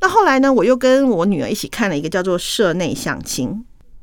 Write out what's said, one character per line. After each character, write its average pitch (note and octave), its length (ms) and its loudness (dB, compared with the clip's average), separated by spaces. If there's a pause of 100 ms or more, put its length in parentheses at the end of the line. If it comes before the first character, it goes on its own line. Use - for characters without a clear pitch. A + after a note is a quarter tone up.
那 F#4+ 80 2
后 G4+ 160 4
来 C4+ 160 2
呢， C4+ 120 4
我 A3+ 120 2
又 B3 120 4
跟 C4 320 2
我 F3 160 0
女 F#3 180 0
儿 A#2 60 -4
一 G#3 60 -4
起 - 140 -6
看 A3 200 -2
了 D#3+ 80 -2
一 C#3+ 60 -4
个 D#3 60 -4
叫 F#3 140 -2
做 F3+ 200 0
《社 F#3 320 0
内 E3+ 200 -4
相 - 300 -6
亲》。 - 240 -4 (540)